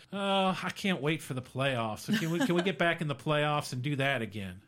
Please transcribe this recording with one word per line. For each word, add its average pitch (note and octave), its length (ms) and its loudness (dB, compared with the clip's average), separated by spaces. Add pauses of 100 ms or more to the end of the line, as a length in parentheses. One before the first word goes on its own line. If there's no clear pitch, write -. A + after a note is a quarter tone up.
(140)
"Oh, G3 500 2
I F3+ 60 -4
can't F3+ 320 -2
wait D3+ 220 0
for C#3+ 100 -8
the B2+ 80 -4
playoffs. A#2+ 640 -2 (140)
Can E3 100 0
we, E3+ 100 0
can F3 140 2
we F3 80 4
get F#3 160 0
back E3+ 240 2
in D#3+ 60 -2
the C#3+ 80 -2
playoffs D3 580 0
and B2+ 80 -4
do D3 140 -2
that C3+ 260 2
again?" G2 460 -6